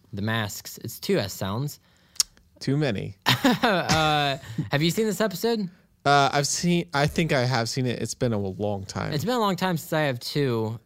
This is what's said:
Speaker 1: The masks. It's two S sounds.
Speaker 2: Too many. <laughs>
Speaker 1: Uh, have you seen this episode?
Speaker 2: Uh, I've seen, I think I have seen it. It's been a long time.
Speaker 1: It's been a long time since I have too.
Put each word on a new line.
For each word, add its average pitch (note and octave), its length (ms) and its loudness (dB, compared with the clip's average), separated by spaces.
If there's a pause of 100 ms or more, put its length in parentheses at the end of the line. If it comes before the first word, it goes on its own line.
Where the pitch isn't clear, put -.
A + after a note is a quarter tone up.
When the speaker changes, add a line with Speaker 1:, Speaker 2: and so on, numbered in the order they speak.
(120)
Speaker 1:
The G2 100 -8
masks. A2 600 -4
It's - 160 -10
two - 200 0
S G2 140 -4
sounds. A2 460 -6 (800)
Speaker 2:
Too C3+ 180 0
many. G#2 380 -2 (100)
<laughs> - 0 - (200)
Speaker 1:
Uh, D#3 920 2 (340)
have C#3+ 100 2
you E3+ 80 4
seen G#3+ 160 0
this G#3 160 0
episode? G#3+ 480 0 (340)
Speaker 2:
Uh, C#3 300 6
I've C#3+ 140 2
seen, F3 480 0
I C#3+ 100 4
think D#3 260 0
I C3 140 2
have A#2+ 240 0
seen B2+ 160 -2
it. A#2+ 160 -2
It's A2+ 140 -6
been B2 180 0
a G#2+ 60 0
long G2 460 -4
time. G#2 280 -4
Speaker 1:
It's C#3+ 100 -2
been A#3 120 -2
a B3 40 -2
long G3+ 160 0
time F#3 220 -2
since - 160 -6
I D#3 80 2
have C3+ 180 0
too. A#2 680 -2